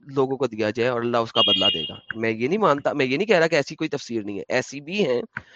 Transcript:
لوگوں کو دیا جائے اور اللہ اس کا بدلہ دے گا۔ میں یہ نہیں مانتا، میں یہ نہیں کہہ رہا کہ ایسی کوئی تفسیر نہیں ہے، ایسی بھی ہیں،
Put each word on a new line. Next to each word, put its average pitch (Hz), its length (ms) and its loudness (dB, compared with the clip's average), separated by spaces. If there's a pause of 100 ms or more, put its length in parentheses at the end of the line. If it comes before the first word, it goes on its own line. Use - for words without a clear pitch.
لوگوں 135 360 -2
کو 131 100 0
دیا 107 240 0
جائے 117 180 0
اور 120 120 -2
اللہ 120 160 0
اس 117 160 0
کا 117 80 2
بدلہ 95 240 4 (100)
دے 78 80 -4
گا۔ 101 120 -10 (200)
میں 113 160 0
یہ 113 180 -2
نہیں 196 100 0
مانتا، 143 340 2
میں 135 140 2
یہ 131 100 0
نہیں 202 100 0
کہہ 202 120 4
رہا 165 80 4
کہ 165 80 0
ایسی 147 200 0
کوئی 156 140 -4
تفسیر 117 340 -6
نہیں 101 160 -8
ہے، - 100 -8
ایسی 127 320 -2
بھی 175 260 -2
ہیں، 123 160 0 (340)